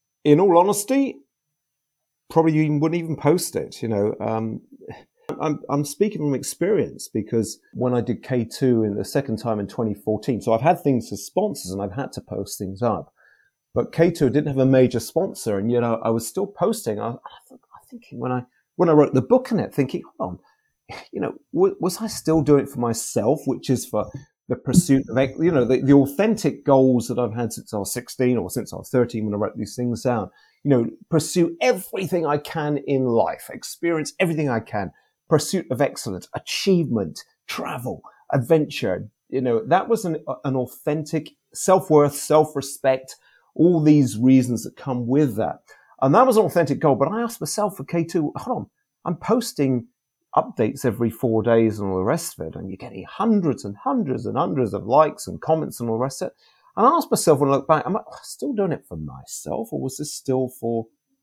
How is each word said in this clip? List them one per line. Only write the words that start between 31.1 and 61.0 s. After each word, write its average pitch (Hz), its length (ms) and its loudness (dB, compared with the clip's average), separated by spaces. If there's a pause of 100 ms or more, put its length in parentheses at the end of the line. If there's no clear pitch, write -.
pursue 170 500 0
everything 190 640 -2
I 147 140 0
can 151 480 -4
in 135 180 2
life, 113 480 0
experience 160 640 -4
everything 156 300 0
I 113 120 -2
can." 101 300 -6 (380)
Pursuit 160 420 0
of 120 100 0
excellence, - 520 -4
achievement, 123 920 0 (240)
travel, 127 540 -8 (320)
adventure. 127 760 0 (220)
You 131 120 -2
know, 117 260 0
that 180 200 2
was 220 180 -2
an, 160 120 -4 (260)
an 135 120 -2
authentic 151 760 -4 (240)
self-worth, 151 640 4
self-respect, 139 1000 0 (400)
all 165 260 4
these 147 360 6
reasons 123 460 4
that - 120 -14
come 123 320 -6
with 131 280 2
that. 92 240 -4 (420)
And 135 140 4
that 247 100 6
was 247 120 4
an 214 80 6
authentic 143 340 0
goal. 143 160 4
But 139 140 0
I 214 120 -4
asked 233 200 -8
myself 208 360 -4
for - 60 -12
K 170 200 -2
two, 165 320 -2
hold 240 220 -4
on, - 120 -8 (360)
I'm 185 120 -4
posting 135 680 0 (480)
updates 135 500 -2
every 117 240 0
four 110 340 0
days 113 360 4
and 98 100 -4
all 95 80 -2
the 92 60 0
rest 135 360 -4
of 82 80 -8
it, 80 80 -12
and 90 140 -10
you're 95 80 -12
getting 104 300 -14
hundreds 202 580 0
and 101 100 -10
hundreds 196 500 -4
and 120 120 -4
hundreds 139 360 0
of 98 120 -6
likes 143 420 0
and 90 140 -10
comments 160 380 -2
and 117 100 -6
all 113 80 -2
the 120 60 -2
rest 139 180 -6
of 185 60 -4
it. - 60 -14 (440)
And 208 80 4
I 254 60 8
asked 320 200 0
myself 160 280 4
when 139 100 2
I 139 40 4
look 139 140 0
back, 151 180 2
am 190 120 -2
I - 40 -6 (200)
still - 320 -8
doing 196 180 0
it - 160 -6
for 90 80 -12
myself, 76 800 -8
or 143 80 -6
was 131 160 -6
this 147 160 -10
still 131 360 -2
for 117 380 -6 (360)